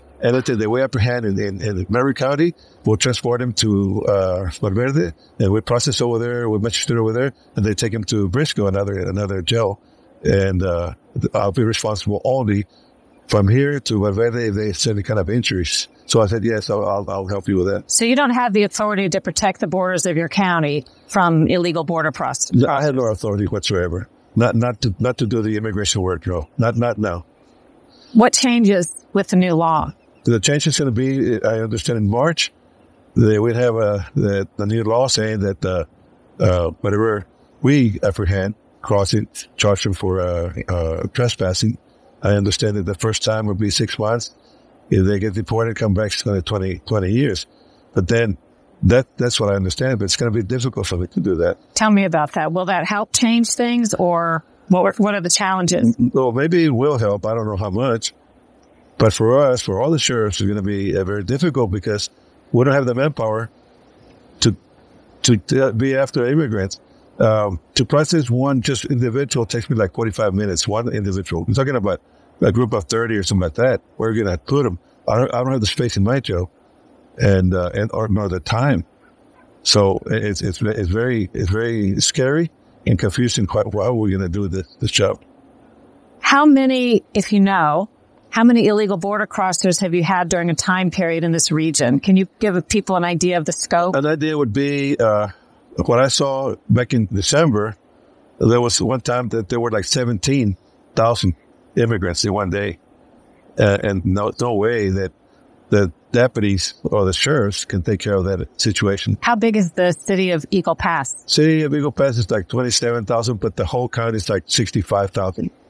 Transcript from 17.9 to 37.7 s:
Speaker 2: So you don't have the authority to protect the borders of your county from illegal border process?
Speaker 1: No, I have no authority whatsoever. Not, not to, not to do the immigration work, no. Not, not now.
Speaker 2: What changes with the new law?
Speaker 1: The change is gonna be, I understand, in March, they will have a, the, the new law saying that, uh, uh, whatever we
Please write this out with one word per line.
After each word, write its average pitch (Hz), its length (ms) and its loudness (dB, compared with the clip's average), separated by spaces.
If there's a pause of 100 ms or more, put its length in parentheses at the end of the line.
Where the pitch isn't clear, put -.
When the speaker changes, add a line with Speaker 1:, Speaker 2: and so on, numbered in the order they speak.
Speaker 2:
So - 140 0
you 240 120 2
don't 269 180 0
have 247 180 -2
the 208 120 2
authority 202 440 -2
to 180 120 -2
protect 202 400 -4
the 214 60 -2
borders 180 400 -2
of 170 100 -2
your 165 120 -2
county 160 560 0 (240)
from 170 400 2
illegal 170 360 0
border 156 280 -2
process? 127 400 -6
Speaker 1:
No, 135 160 4
I 143 140 0
have 147 120 0
no 127 120 0
authority 104 400 -2
whatsoever. 90 640 -4 (280)
Not, 113 180 4
not 117 280 0
to, 104 160 -2
not 123 200 -2
to 135 80 -2
do 110 160 -2
the 107 140 -2
immigration 104 460 -4
work, 90 240 -4
no. 87 220 -4 (100)
Not, 117 180 2
not 117 220 0
now. 90 260 -2 (880)
Speaker 2:
What 233 200 6
changes 208 800 2
with 196 160 0
the 190 80 2
new 180 180 4
law? 156 380 2 (320)
Speaker 1:
The 117 160 2
change 147 260 0
is 151 120 0
gonna 139 120 0
be, 123 520 0
I 113 180 0
understand, 113 380 -2
in 104 120 2
March, 143 420 0 (640)
they 107 220 6
will 113 160 0
have 120 220 0
a, 104 380 -2
the, 98 420 -2
the 101 100 -4
new 113 180 -2
law 117 220 2
saying 110 340 -2
that, 98 240 -2
uh, 92 200 -2 (540)
uh, 87 320 2 (100)
whatever 104 460 0 (360)
we 131 400 2